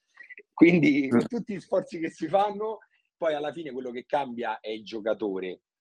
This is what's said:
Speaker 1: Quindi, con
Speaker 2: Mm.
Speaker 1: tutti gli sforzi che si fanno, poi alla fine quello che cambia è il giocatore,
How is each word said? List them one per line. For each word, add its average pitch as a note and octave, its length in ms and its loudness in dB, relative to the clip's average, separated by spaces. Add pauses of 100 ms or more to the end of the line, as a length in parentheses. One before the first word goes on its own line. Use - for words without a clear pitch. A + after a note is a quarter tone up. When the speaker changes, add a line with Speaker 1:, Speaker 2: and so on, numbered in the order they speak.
(520)
Speaker 1:
Quindi, D3 560 6
con - 100 4
Speaker 2:
Mm. - 80 2
Speaker 1:
tutti G#3 280 -6
gli E3 60 -8
sforzi F3+ 380 -4
che D#3+ 120 -4
si D#3+ 180 -8
fanno, G#3 500 0 (380)
poi D#3+ 180 -2
alla D3 180 -4
fine D3+ 200 -10
quello B2+ 180 -8
che A#2+ 160 -10
cambia A#2 540 -4
è G#2+ 100 -10
il A2 140 -8
giocatore, G2 760 -4 (200)